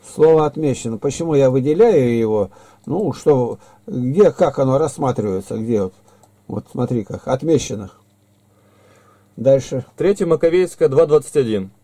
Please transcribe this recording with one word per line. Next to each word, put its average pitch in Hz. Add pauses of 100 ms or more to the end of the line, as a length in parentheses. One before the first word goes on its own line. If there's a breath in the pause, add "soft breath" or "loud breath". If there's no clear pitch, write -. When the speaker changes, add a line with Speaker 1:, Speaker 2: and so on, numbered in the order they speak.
(140)
Speaker 1:
Слово 156
отмечено. 135
Почему 156
я 139
выделяю 139
его? 107 (340 soft breath)
Ну, 160
что, 123 (300 soft breath)
где, 151
как 151
оно 131
рассматривается, 117
где 110
вот, 92 (540 soft breath)
вот 98
смотри 123
как, -
отмечено. 131 (1500 soft breath)
Дальше. 131 (140)
Speaker 2:
Третье 190
Маковейское 165
два 147
двадцать 147
один. 107 (120)